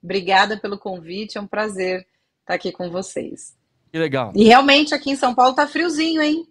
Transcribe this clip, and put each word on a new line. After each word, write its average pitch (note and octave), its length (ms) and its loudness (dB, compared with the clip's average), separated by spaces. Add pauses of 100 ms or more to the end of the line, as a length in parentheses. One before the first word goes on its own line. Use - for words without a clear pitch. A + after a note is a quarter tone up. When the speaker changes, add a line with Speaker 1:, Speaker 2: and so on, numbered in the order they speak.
Speaker 1:
Obrigada F#3+ 560 0
pelo G3+ 220 -8
convite, F#3 580 -12
é G#3 40 -8
um G3+ 40 -10
prazer F#3+ 600 -6 (380)
tá F3+ 80 -6
aqui F3+ 180 -4
com F3+ 180 -10
vocês. - 640 -10 (380)
Speaker 2:
Que D#3+ 80 -6
legal. C3 340 -2
Speaker 1:
E G#3 120 6
realmente C#4 500 6
aqui C#4 160 -6
em C#4 40 -2
São B3+ 200 -2
Paulo B3+ 180 4
tá D4 140 0
friozinho, D#4+ 540 -2
hein? D4+ 300 -2